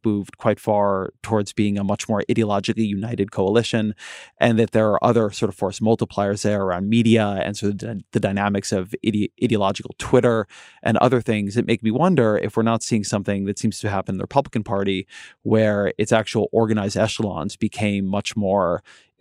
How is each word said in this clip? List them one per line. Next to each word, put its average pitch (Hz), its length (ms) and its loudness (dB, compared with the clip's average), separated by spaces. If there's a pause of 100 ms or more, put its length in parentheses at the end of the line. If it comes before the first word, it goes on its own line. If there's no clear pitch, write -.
moved 104 320 -2
quite 107 200 0
far 101 540 0 (100)
towards 107 300 -2
being 104 260 0
a 98 60 -2
much 101 240 -2
more - 220 -2
ideologically 110 580 0
united 104 460 -4
coalition, 107 600 0 (440)
and 117 200 4
that 113 140 2
there 110 200 2
are - 120 2
other 113 280 2
sort 104 180 -2
of 85 60 -10
force - 260 -4
multipliers 104 640 0
there 104 180 0
around 95 260 -2
media 110 560 2
and 101 140 -6
sort 101 160 -2
of 98 60 -8
the, 110 220 -8 (120)
the 107 80 0
dynamics 101 500 0
of 95 240 -4 (100)
ide-, 104 260 0 (120)
ideological 101 540 -2
Twitter 117 500 2 (340)
and 113 180 2
other 123 200 4
things 104 360 -2
that 117 120 2
make 110 160 0
me 110 80 2
wonder 131 460 2
if - 180 -4
we're 113 80 2
not 113 200 0
seeing 110 200 0
something 101 420 -2
that 104 140 -4
seems 110 220 -4
to 107 80 -4
happen 98 240 -4
in 95 40 -4
the 95 60 -6
Republican 135 400 -2
Party 98 420 -2 (380)
where 107 540 2
its 107 160 0
actual 110 400 0
organized 107 420 0
echelons 98 600 -2
became 101 480 -2
much 101 320 -4
more 92 440 0 (400)